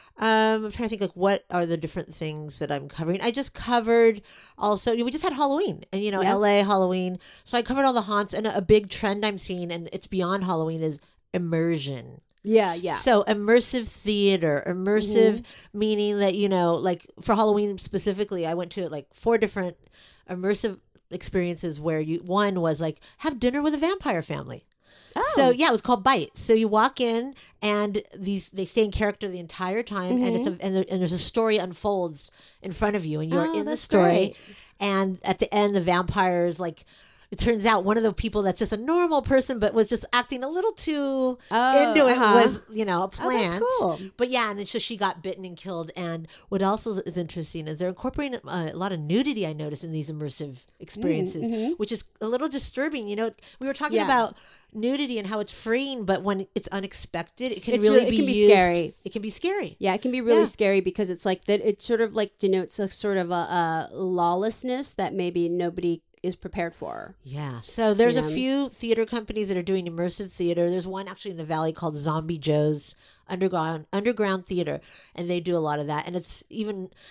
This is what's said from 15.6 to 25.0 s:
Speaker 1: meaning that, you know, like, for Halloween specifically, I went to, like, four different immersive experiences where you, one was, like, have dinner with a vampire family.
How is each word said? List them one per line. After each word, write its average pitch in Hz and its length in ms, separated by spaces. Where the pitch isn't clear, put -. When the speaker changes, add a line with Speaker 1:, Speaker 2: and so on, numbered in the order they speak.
Speaker 1:
meaning 208 400
that, 196 140
you 202 160
know, 175 260
like, 175 300
for 220 140
Halloween 208 420
specifically, 196 720
I 160 80
went 175 160
to, 175 180
like, 147 240
four 233 240
different 196 400
immersive 190 500
experiences 175 680
where 156 200
you, 160 260
one 190 360
was, 160 200
like, 160 200
have 277 200
dinner 247 220
with 302 120
a 302 40
vampire 302 440
family. 135 440